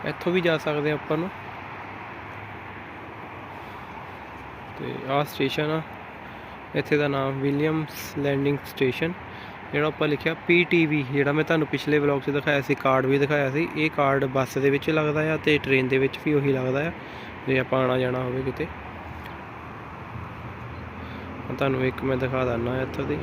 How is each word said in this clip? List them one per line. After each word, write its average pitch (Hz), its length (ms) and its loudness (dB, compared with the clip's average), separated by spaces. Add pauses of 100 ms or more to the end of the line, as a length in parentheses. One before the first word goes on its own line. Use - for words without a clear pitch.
ਇੱਥੋਂ 156 280 -2
ਵੀ 185 80 4
ਜਾ 165 180 4
ਸਕਦੇ 151 320 0
ਆ 151 40 0
ਆਪਾਂ 156 220 -2
ਨੂੰ। 180 140 -2 (3500)
ਤੇ 123 160 -6 (160)
ਆਹ 143 140 4
ਸਟੇਸ਼ਨ 147 460 0
ਆ, 160 120 0 (920)
ਇੱਥੇ 147 220 2
ਦਾ 147 120 4
ਨਾਮ 135 320 0
ਵਿਲੀਅਮਸ 147 760 0
ਲੈਂਡਿੰਗ 143 480 2
ਸਟੇਸ਼ਨ। 139 460 0 (600)
ਜਿਹੜਾ 147 140 2
ਆਪਾਂ 156 220 0
ਲਿਖਿਆ 156 260 0
ਪੀ 175 300 6
ਟੀ 170 220 6
ਵੀ, 147 160 2
ਜਿਹੜਾ 143 300 4
ਮੈਂ 151 120 4
ਤੁਹਾਨੂੰ 156 220 4
ਪਿਛਲੇ 147 320 2
ਵਲੌਗ 143 220 4
'ਚ 143 100 -2
ਦਿਖਾਇਆ 143 300 2
ਸੀ, 139 140 2
ਕਾਰਡ 131 320 4
ਵੀ 135 120 6
ਦਿਖਾਇਆ 143 320 4
ਸੀ। 165 260 0
ਇਹ 156 140 2
ਕਾਰਡ 139 340 4
ਬੱਸ 131 340 0
ਦੇ 139 120 6
ਵਿੱਚ 143 200 2
ਲੱਗਦਾ 156 440 2
ਆ - 20 0
ਤੇ 151 220 4
ਟ੍ਰੇਨ 131 300 4
ਦੇ 135 100 4
ਵਿੱਚ 135 260 2
ਵੀ 151 100 4
ਉਹੀ 139 180 4
ਲੱਗਦਾ 131 360 0
ਆ, 175 40 -4 (560)
ਜੇ 131 100 4
ਆਪਾਂ 131 220 2
ਆਉਣਾ 127 180 4
ਜਾਣਾ 127 200 2
ਹੋਵੇ 127 240 -2
ਕਿਤੇ। 131 220 -2 (2750)
ਹੁਣ 127 80 -4
ਤੁਹਾਨੂੰ 131 300 2
ਇੱਕ 127 160 0
ਮੈਂ 135 140 2
ਦਿਖਾ 127 280 0
ਦਿੰਦਾ 123 380 0
ਇੱਥੋਂ 131 220 -4
ਦੀ। 147 180 -2